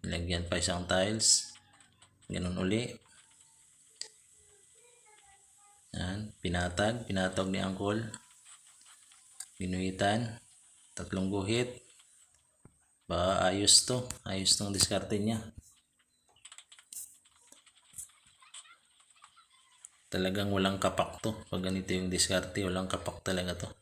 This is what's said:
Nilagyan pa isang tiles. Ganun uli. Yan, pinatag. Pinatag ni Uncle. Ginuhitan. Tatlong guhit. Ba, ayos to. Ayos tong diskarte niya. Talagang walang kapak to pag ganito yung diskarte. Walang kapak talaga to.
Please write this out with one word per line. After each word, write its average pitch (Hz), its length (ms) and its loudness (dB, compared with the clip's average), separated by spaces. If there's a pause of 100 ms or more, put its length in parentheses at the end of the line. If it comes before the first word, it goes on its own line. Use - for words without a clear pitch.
Nilagyan 87 400 -2
pa 90 160 0
isang 87 240 0
tiles. 95 720 4 (720)
Ganun 90 320 -2
uli. 107 320 0 (3000)
Yan, 95 320 -4 (160)
pinatag. 92 640 0
Pinatag 95 400 0
ni 95 80 0
Uncle. 101 480 0 (1500)
Ginuhitan. 98 800 0 (540)
Tatlong 95 400 -4
guhit. 110 500 0 (1300)
Ba, 90 400 4
ayos 98 400 6
to. 127 160 -2 (240)
Ayos 95 320 2
tong 101 160 -2
diskarte 98 400 2
niya. 110 240 0 (4000)
Talagang 95 400 0
walang 98 320 2
kapak - 400 0
to 110 80 0 (160)
pag 92 160 -2
ganito 92 320 -2
yung 92 160 0
diskarte. 92 560 0
Walang 92 240 -2
kapak - 320 -6
talaga 90 420 -2
to. - 40 -10 (120)